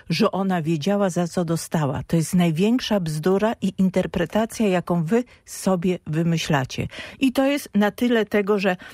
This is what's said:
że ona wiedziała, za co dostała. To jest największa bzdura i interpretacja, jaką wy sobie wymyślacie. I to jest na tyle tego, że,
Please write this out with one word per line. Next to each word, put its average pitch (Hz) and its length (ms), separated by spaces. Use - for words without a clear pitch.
że 156 200
ona 180 320
wiedziała, 180 480
za 175 180
co 180 160
dostała. 160 640
To 170 100
jest 160 180
największa 196 640
bzdura 185 520
i 185 160
interpretacja, 190 880
jaką 175 360
wy 233 200
sobie 180 640
wymyślacie. 156 800
I 269 120
to 269 140
jest 285 280
na 208 160
tyle 226 360
tego, 208 320
że, 185 180